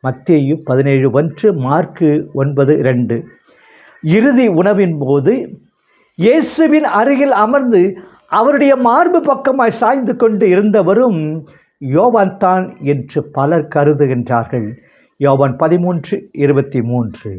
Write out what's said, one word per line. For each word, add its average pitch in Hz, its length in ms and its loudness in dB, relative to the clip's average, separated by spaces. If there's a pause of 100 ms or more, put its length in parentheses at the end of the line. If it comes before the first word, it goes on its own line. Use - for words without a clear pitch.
மத்தேயு 139 500 0 (100)
பதினேழு 135 460 2
ஒன்று, 156 420 0
மார்க்கு 165 580 -2 (240)
ஒன்பது 139 480 0
ரெண்டு. 123 340 0 (840)
இறுதி 240 460 2
உணவின் 185 500 0
போது 143 360 0 (840)
இயேசுவின் 294 720 2 (100)
அருகில் 269 460 2
அமர்ந்து 240 380 2 (440)
அவருடைய 277 500 2
மார்பு 311 440 2
பக்கமாய் 262 600 -2
சாய்ந்து 254 360 0
கொண்டு 220 300 0
இருந்தவரும் 202 760 2 (560)
யோவான் 190 580 0
தான் 185 300 0 (140)
என்று 143 440 -4
பலர் 147 500 -2
கருதுகின்றார்கள். 127 920 0 (520)
யோவான் 139 360 2
பதிமூன்று 175 600 -2 (160)
இருபத்தி 139 500 -2
மூன்று. 117 560 -6